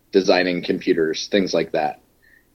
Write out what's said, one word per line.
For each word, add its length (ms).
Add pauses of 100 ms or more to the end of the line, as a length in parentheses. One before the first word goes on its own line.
(120)
designing 500
computers, 680
things 260
like 180
that. 300 (540)